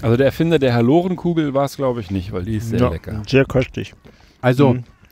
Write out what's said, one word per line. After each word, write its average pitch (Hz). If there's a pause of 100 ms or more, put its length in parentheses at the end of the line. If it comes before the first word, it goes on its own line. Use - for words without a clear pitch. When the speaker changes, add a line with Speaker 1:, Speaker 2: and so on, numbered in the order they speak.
Speaker 1:
Also 117
der 135
Erfinder 165
der 131
Halorenkugel 160
war's, 139
glaub 127
ich, 95
nicht, 95
weil 92
die 110
ist 110
sehr 117
Speaker 2:
Ja, 123
Speaker 1:
lecker. 107
Speaker 2:
sehr 131
köstlich. - (480)
Speaker 3:
Also, 127
Speaker 2:
Mhm. 123 (280)